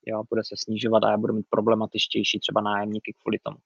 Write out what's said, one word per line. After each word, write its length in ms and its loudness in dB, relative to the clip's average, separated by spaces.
jo, 240 -4
bude 140 0
se 140 -10
snižovat 460 2
a 80 4
já 60 4
budu 160 0
mít 160 -2
problematičtější 920 0
třeba 220 0
nájemníky 600 -4
kvůli 220 -2
tomu. 220 -10